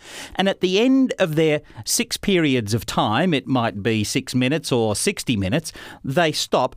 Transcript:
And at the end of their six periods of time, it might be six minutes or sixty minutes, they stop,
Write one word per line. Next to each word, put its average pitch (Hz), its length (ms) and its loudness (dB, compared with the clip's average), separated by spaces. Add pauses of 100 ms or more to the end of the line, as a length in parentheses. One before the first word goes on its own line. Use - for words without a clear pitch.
(340)
And 190 140 0
at 190 120 -2
the 185 200 2
end 262 400 4
of 160 160 0
their 151 240 2 (240)
six - 320 -2
periods 131 580 2
of 113 100 -2
time, 151 480 2
it 135 140 -2
might 117 380 -2
be 110 180 2
six 131 320 -4
minutes 131 380 0
or 110 240 2
sixty - 400 -2
minutes, 98 360 -2 (300)
they 156 300 0
stop, 139 440 -2